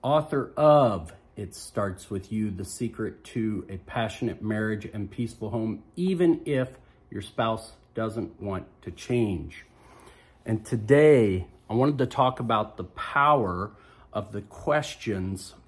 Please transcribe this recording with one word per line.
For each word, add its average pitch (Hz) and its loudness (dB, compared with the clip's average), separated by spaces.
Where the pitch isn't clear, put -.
author 147 0
of 131 6
It 101 -10
Starts - -6
With 95 -8
You, 107 -2
The 92 -8
Secret 110 -8
to 107 -4
a 98 -12
Passionate - -6
Marriage 107 -4
and 104 -8
Peaceful 113 -8
Home, 110 -4
even 175 2
if 131 0
your 101 -8
spouse 113 -4
doesn't 113 -6
want 95 -6
to 92 -10
change. 95 -2
And 110 -2
today, 117 6
I 107 -4
wanted 135 2
to 127 2
talk 127 0
about 110 -2
the 90 -10
power 107 0
of - -8
the 104 -8
questions 104 -4